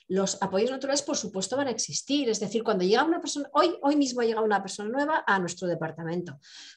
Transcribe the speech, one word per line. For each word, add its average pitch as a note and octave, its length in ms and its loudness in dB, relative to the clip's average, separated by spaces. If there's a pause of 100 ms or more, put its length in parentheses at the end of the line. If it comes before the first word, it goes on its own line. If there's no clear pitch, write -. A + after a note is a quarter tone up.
los F#3+ 320 0
apoyos G3 280 2
naturales, C4+ 320 -2
por D4+ 140 -2
supuesto, F#3+ 400 -4
van C#4 140 0
a - 20 0
existir. C4+ 560 -2
Es G#3+ 140 0
decir, A3 200 -2
cuando G3 220 2
llega A3+ 220 4
una E4 160 2
persona, C#4+ 320 -6
hoy, E4 280 4
hoy C#4+ 140 4
mismo B3+ 240 2
ha A#3 60 2
llegado A3 200 2
una G3+ 160 2
persona G3+ 280 -8
nueva D4 360 0
a G3 140 2
nuestro F3 260 -4
departamento. E3 720 -4 (400)